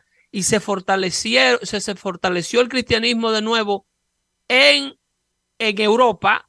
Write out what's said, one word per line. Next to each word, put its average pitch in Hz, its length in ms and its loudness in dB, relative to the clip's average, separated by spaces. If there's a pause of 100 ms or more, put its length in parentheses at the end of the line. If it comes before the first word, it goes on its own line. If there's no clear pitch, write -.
(300)
y 196 140 -6
se 214 160 2
fortalecieron, 202 1040 0
se, 208 140 -6
se 190 160 -8
fortaleció 180 640 -4
el 247 80 2
cristianismo 233 640 0
de 220 100 0
nuevo 214 460 -2 (600)
en, 277 440 2 (640)
en 214 240 -2
Europa, 214 680 2